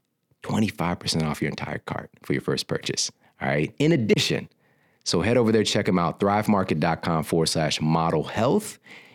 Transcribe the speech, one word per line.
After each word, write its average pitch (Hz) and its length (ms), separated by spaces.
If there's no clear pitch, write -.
twenty-five 90 560
percent 80 280
off 76 160
your 73 80
entire - 280
cart - 300
for - 100
your 67 80
first 67 280
purchase, - 420
all - 60
right? - 300
In 151 140
addition, - 560
so 90 160
head 113 160
over 113 160
there, 110 100
check 101 260
'em 92 100
out, 82 220
thrive 101 280
market 92 320
dot 82 220
com 82 200
forward 80 260
slash 78 340
model 82 400
health. 151 560